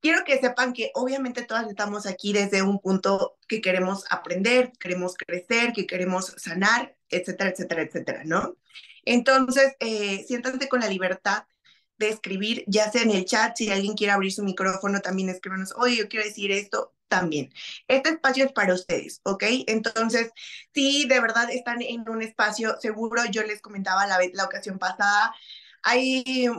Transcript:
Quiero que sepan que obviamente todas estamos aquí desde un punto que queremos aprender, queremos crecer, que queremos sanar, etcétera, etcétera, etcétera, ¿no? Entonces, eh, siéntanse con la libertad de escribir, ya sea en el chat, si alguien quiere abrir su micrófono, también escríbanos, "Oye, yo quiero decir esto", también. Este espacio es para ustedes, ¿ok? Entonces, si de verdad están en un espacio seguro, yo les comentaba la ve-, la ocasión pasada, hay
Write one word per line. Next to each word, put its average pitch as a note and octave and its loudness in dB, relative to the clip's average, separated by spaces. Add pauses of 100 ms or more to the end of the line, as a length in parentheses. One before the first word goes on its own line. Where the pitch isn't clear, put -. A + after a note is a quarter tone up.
Quiero E4+ 2
que C#4 2
sepan B3 0
que A#3+ -4
obviamente B3+ -2
todas A3+ -4
estamos G#3 -4
aquí G3 -4
desde G3+ 2
un G3 2
punto F#3+ 2
que A3 -2
queremos F#3 0
aprender, A3+ 2
queremos F3+ -4
crecer, A3+ -2
que F#3+ -2
queremos F#3 -2
sanar, G#3 0 (140)
etcétera, F3+ -2
etcétera, E3 -4
etcétera, D3 -6
¿no? E3+ -2 (480)
Entonces, C4 4
eh, G#3 -2
siéntanse C4 -4
con B3+ 2
la A3 0
libertad F#3+ -2 (540)
de G#3+ 0
escribir, G#3+ -4
ya G#3+ 2
sea A#3 2
en A3 6
el F#3 2
chat, A3+ 2
si G#3+ -2
alguien G3 0
quiere G3+ 2
abrir G3 2
su G#3 -6
micrófono, F#3+ 0
también F#3+ -2
escríbanos, F#3+ -8
"Oye, B3 2
yo G#3 -2
quiero G#3+ -4
decir G3+ -4
esto", G3+ -4 (140)
también. D#3+ 0 (360)
Este C4+ 4
espacio C4+ 2
es C4 0
para G3 2
ustedes, D#3 -4
¿ok? G3 -2 (220)
Entonces, A3+ 0 (440)
si C#4+ 2
de B3+ 6
verdad A#3 0
están A#3+ -4
en A3+ -8
un A3+ -4
espacio A3 -2
seguro, A3+ -2
yo G#3+ -2
les G#3+ -6
comentaba G3 -2
la F#3+ 2
ve-, F3+ 2
la G3 -2
ocasión F#3+ -8
pasada, G3+ 2 (480)
hay B3+ 2 (100)